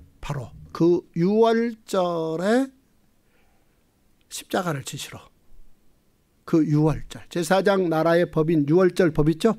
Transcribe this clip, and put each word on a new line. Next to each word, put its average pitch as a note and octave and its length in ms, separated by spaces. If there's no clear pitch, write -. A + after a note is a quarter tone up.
바로 C3+ 300
그 E3+ 300
유월절에 G3+ 1500
십자가를 E3+ 560
지시러 - 480
그 E3 220
유월절, D3 600
제사장 F#3 600
나라의 E3 440
법인 D#3+ 360
유월절 F3+ 440
법 D#3 180
있죠? G#3 280